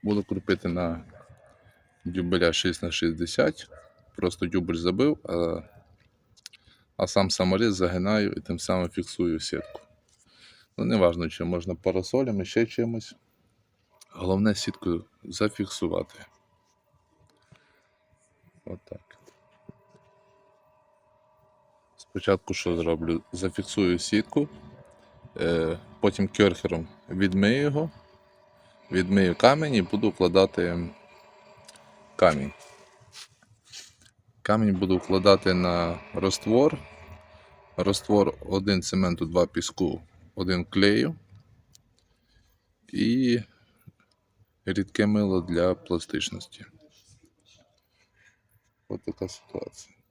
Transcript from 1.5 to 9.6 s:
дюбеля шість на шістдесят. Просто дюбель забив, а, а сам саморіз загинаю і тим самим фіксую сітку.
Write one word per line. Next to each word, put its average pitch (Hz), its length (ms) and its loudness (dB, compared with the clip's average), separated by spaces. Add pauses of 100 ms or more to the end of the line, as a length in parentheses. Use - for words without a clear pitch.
дюбеля 87 480 2
шість 87 300 -2
на 87 80 -4
шістдесят. 82 800 -2 (480)
Просто 90 300 -2
дюбель 87 280 -2
забив, 95 500 0
а, 85 380 -2 (1300)
а 92 100 0
сам 95 240 2
саморіз 95 440 2
загинаю 95 580 0
і - 80 -8
тим 85 180 -6
самим 92 300 -2
фіксую 85 520 -2
сітку. - 400 -10 (960)